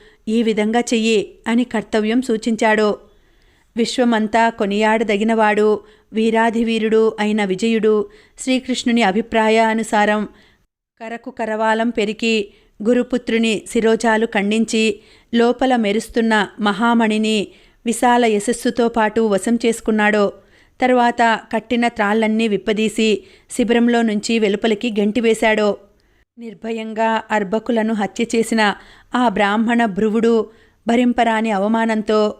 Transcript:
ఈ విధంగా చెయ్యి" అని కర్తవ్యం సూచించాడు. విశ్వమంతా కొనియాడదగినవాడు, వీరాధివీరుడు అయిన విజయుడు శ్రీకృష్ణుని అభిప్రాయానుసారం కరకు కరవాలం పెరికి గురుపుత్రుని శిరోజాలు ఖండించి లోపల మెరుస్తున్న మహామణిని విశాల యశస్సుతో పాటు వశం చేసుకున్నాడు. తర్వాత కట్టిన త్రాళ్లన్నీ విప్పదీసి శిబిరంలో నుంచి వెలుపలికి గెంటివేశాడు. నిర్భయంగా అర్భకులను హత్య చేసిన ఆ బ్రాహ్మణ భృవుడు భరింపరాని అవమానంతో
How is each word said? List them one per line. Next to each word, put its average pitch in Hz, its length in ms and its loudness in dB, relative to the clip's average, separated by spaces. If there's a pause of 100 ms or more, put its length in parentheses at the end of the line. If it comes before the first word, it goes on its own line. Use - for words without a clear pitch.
(280)
ఈ 220 140 2
విధంగా 220 380 0
చెయ్యి" 226 540 0 (120)
అని 233 180 0
కర్తవ్యం 220 580 -2
సూచించాడు. 220 920 0 (640)
విశ్వమంతా 226 720 0
కొనియాడదగినవాడు, 214 1300 0 (320)
వీరాధివీరుడు 220 1080 0
అయిన 214 240 -2
విజయుడు 214 640 0 (320)
శ్రీకృష్ణుని 247 640 -2
అభిప్రాయానుసారం 220 1300 0 (720)
కరకు 233 300 -14
కరవాలం 220 600 -2
పెరికి 220 580 -2 (340)
గురుపుత్రుని 233 880 0
శిరోజాలు 226 560 2
ఖండించి 220 720 0 (360)
లోపల 240 420 2
మెరుస్తున్న 220 720 0 (120)
మహామణిని 214 880 0 (380)
విశాల 240 380 2
యశస్సుతో 233 640 0
పాటు 226 320 0
వశం 226 460 0
చేసుకున్నాడు. 214 640 0 (480)
తర్వాత 240 600 2 (120)
కట్టిన 233 360 -2
త్రాళ్లన్నీ 220 600 0
విప్పదీసి 214 760 0 (280)
శిబిరంలో 233 520 2
నుంచి 220 360 0
వెలుపలికి 214 520 -2
గెంటివేశాడు. 214 840 0 (640)
నిర్భయంగా 226 920 -4
అర్భకులను 214 640 -2
హత్య 208 300 -2 (120)
చేసిన 220 380 2 (400)
ఆ 247 140 2
బ్రాహ్మణ 214 560 0
భృవుడు 220 640 0 (420)
భరింపరాని 233 640 0
అవమానంతో 214 880 0